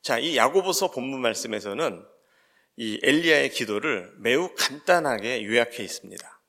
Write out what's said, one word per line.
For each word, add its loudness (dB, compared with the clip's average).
자, 0
이 -2
야고보서 2
본문 -6
말씀에서는 -4
이 -6
엘리야의 4
기도를 -4
매우 0
간단하게 0
요약해 2
있습니다. -14